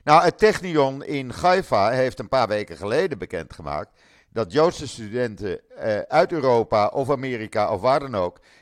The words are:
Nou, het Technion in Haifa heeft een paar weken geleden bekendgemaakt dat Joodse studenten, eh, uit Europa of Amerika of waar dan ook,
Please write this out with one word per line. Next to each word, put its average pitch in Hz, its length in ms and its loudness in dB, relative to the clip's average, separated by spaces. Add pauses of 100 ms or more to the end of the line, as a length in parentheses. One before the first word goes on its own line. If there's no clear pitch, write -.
Nou, 160 200 6
het 175 140 0
Technion 156 640 2
in 135 260 -6
Haifa 131 600 2
heeft 127 280 0
een 113 100 -12
paar 127 200 2
weken 101 280 -4
geleden 123 420 -2
bekendgemaakt 82 720 -8 (420)
dat 110 200 -4
Joodse 151 360 0
studenten, 104 720 -6 (160)
eh, 107 220 -2
uit 170 340 0
Europa 117 540 2
of 131 240 -2
Amerika 113 600 -2
of 98 80 -2
waar 127 200 2
dan 135 140 -8
ook, 90 260 -2 (220)